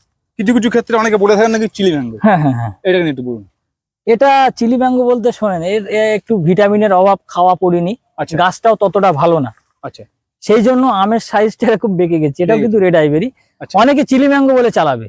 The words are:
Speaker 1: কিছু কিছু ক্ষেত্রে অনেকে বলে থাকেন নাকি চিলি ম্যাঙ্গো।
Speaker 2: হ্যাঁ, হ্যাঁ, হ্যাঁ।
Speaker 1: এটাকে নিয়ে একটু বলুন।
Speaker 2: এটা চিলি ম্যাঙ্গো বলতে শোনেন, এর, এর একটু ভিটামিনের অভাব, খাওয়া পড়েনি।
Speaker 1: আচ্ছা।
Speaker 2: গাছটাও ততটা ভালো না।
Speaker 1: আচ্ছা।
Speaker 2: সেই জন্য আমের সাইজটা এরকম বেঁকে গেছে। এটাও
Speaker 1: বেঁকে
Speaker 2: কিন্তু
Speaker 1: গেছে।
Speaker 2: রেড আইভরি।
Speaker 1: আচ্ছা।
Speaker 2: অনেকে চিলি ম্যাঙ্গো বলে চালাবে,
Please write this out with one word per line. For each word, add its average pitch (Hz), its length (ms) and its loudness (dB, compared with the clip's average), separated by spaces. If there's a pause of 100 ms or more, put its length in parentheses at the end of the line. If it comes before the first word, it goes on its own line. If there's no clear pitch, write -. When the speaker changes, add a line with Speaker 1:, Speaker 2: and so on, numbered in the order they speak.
(380)
Speaker 1:
কিছু 220 160 0
কিছু 226 140 -2
ক্ষেত্রে 226 280 -2
অনেকে 220 200 0
বলে 202 200 2
থাকেন 226 140 2
নাকি 220 220 -2
চিলি 190 200 0
ম্যাঙ্গো। 123 300 -6
Speaker 2:
হ্যাঁ, 208 140 2
হ্যাঁ, 147 160 0
হ্যাঁ। 117 200 -6 (120)
Speaker 1:
এটাকে 185 140 2
নিয়ে 165 120 -2
একটু 127 120 -8
বলুন। 117 220 -10 (600)
Speaker 2:
এটা 269 440 2
চিলি 233 260 -2
ম্যাঙ্গো 254 280 0
বলতে 240 280 0
শোনেন, 185 300 -4
এর, 196 240 -4
এর 214 280 0
একটু 220 220 -2
ভিটামিনের 202 560 2
অভাব, 190 340 2
খাওয়া 180 280 0
পড়েনি। 175 420 -2 (200)
Speaker 1:
আচ্ছা। 151 220 -6
Speaker 2:
গাছটাও 185 380 0
ততটা 196 360 0
ভালো 165 260 2
না। 123 160 -6 (280)
Speaker 1:
আচ্ছা। 117 220 -16 (360)
Speaker 2:
সেই 214 220 2
জন্য 254 240 2
আমের 214 340 0
সাইজটা 214 460 -2
এরকম 214 300 -2
বেঁকে 170 240 0
গেছে। 151 220 -2
এটাও 196 140 2
Speaker 1:
বেঁকে 202 60 0
Speaker 2:
কিন্তু 220 160 0
Speaker 1:
গেছে। 190 60 2
Speaker 2:
রেড 175 120 2
আইভরি। 156 340 0 (300)
Speaker 1:
আচ্ছা। 165 180 -4
Speaker 2:
অনেকে 269 260 2
চিলি 269 240 2
ম্যাঙ্গো 277 260 2
বলে 240 160 2
চালাবে, 135 380 -2